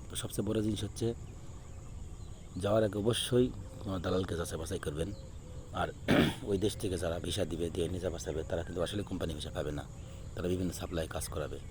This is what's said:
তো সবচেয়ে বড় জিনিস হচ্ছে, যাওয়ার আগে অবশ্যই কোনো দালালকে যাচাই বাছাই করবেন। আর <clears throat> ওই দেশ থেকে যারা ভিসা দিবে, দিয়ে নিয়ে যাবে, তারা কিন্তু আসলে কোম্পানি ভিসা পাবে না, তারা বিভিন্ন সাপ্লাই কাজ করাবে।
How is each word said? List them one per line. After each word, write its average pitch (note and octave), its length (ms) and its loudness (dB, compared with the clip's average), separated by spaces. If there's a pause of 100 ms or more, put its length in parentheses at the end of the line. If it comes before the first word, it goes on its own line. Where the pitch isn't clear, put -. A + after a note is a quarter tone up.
তো B2 60 -6
সবচেয়ে G#2+ 320 -2
বড় A2 140 2
জিনিস G#2 220 2
হচ্ছে, A2+ 300 0 (1400)
যাওয়ার G2+ 260 6
আগে G#2 140 2
অবশ্যই A#2+ 500 6 (360)
কোনো F#2+ 160 0
দালালকে F2+ 360 2
যাচাই E2 240 -2
বাছাই E2 200 -2
করবেন। D#2+ 340 -2 (600)
আর E2+ 140 2 (320)
<clears throat> - 300 4
ওই G2 80 4
দেশ G2 200 4
থেকে F#2 200 0
যারা E2+ 220 0
ভিসা F2 260 0
দিবে, E2 240 0
দিয়ে E2 180 0
নিয়ে F2 120 -2
যাবে, E2 500 -2
তারা E2 140 0
কিন্তু E2+ 180 -2
আসলে G2+ 220 0
কোম্পানি E2 300 -2
ভিসা D2+ 180 -4
পাবে D2+ 200 -2
না, C#2 120 -4 (520)
তারা F2 120 0
বিভিন্ন F#2 260 2
সাপ্লাই D#2+ 340 -2
কাজ - 200 -4
করাবে। C#2+ 320 -4 (120)